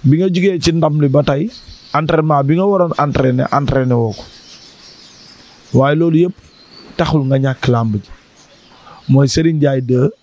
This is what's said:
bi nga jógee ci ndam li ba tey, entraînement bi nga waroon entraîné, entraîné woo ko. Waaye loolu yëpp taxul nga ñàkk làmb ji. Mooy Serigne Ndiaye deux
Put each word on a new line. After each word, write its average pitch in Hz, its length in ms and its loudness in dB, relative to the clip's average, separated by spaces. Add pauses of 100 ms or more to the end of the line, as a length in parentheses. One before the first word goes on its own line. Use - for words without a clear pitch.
bi 143 160 4
nga 190 80 0
jógee 180 320 0
ci 165 140 0
ndam 156 280 0
li 143 60 2
ba 143 160 0
tey, 151 260 -2 (440)
entraînement 156 500 0
bi 143 120 0
nga 185 100 0
waroon 185 320 0
entraîné, 131 540 0
entraîné 135 420 0
woo 113 200 -2
ko. - 100 -16 (1500)
Waaye 135 220 2
loolu 165 220 2 (100)
yëpp 190 80 -8 (640)
taxul 156 300 0
nga 135 120 0
ñàkk 135 280 -4
làmb 117 280 0
ji. 95 140 -6 (1000)
Mooy 135 180 4
Serigne 160 300 0
Ndiaye 139 240 0
deux 123 280 0 (140)